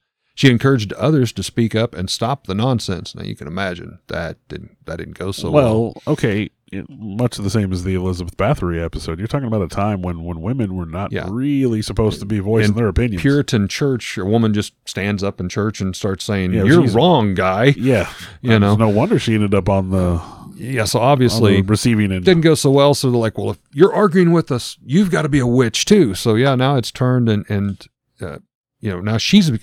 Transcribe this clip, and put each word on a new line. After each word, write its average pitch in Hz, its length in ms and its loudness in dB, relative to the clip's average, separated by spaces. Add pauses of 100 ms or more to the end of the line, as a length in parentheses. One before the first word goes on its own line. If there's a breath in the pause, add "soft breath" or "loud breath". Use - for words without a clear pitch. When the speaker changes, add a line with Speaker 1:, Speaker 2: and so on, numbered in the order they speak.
(340)
Speaker 1:
She 135 160 -2
encouraged 120 420 0
others 131 400 0
to 98 100 -8
speak 113 320 -4
up 110 200 -4
and 90 140 -6
stop - 380 -6
the 95 80 -6
nonsense. 107 600 -4
Now, - 100 -12
you - 100 -8
can - 140 -14
imagine 87 580 -10
that 82 300 -8 (120)
didn't, - 360 -16
that 85 140 -12
didn't 82 200 -14
go 95 140 -8
so - 180 -8
well. 110 320 2
Speaker 2:
Well, - 240 -8
okay, 110 440 -2 (200)
it, 98 180 -12
much 110 500 -4
the 98 120 -4
same 98 220 0
as 90 100 -4
the 95 120 -2
Elizabeth 90 420 -4
Bathory 92 440 -2
episode. 82 380 -8
You're 104 80 -6
talking 139 220 -4
about 107 140 -2
a 82 60 -4
time 101 320 -4
when, 87 220 -6
when 85 180 -8
women 104 360 -4
were 87 100 -6
not 90 240 -8
Speaker 1:
Yeah. 85 180 -6
Speaker 2:
really 127 540 -2
supposed 107 380 -2
to 98 60 -10
be 104 120 -4
voicing 107 320 0
Speaker 1:
In 101 60 0
Speaker 2:
their 117 100 0
opinions. 101 340 0
Speaker 1:
Puritan 135 460 2
church, 135 500 -2
a 98 80 -6
woman 110 300 2
just 104 200 -4 (120)
stands 98 380 -4
up 101 160 -4
in 90 80 -4
church 107 320 -4
and 95 160 -4
starts 98 280 -4
saying, 92 280 -2
Speaker 2:
Yeah, 95 100 2
Speaker 1:
"You're 156 200 6
Speaker 2:
she's 107 120 2
Speaker 1:
wrong, 120 400 2
guy." 98 420 2
Speaker 2:
Yeah. 113 320 0 (320 loud breath)
Speaker 1:
You 120 120 0
Speaker 2:
Uh, 110 60 6
Speaker 1:
know? 101 180 4
Speaker 2:
no 110 140 4
wonder 143 280 2
she 113 160 -2
ended 104 200 0
up 95 140 0
on 98 220 0
the, 90 320 0 (320 loud breath)
Speaker 1:
Yeah, 120 300 -4
so 110 160 0
obviously 117 560 4
Speaker 2:
on 95 100 2
the 104 40 0
receiving 107 420 2
end. 92 120 -2
Speaker 1:
didn't 175 180 4
go 160 120 6
so 139 160 2
well. 139 240 4
So 131 160 0
they're 120 80 2
like, 110 200 -2
"Well, 104 120 -4
if 104 80 -8 (140)
you're 151 200 4
arguing 180 380 4
with 165 220 2
us, - 320 -6
you've 170 260 2
gotta 151 180 0
be 139 120 2
a 131 80 2
witch 120 360 2
too." 156 300 4
So 110 220 2
yeah, 135 180 2
now 135 220 2
it's 117 160 -2
turned 127 360 2
and, 104 200 2
and, 101 380 -4 (340)
uh, 76 180 -12 (420)
you 107 100 -4
know, 87 100 -6
now 107 160 -2
she's 185 320 4 (140)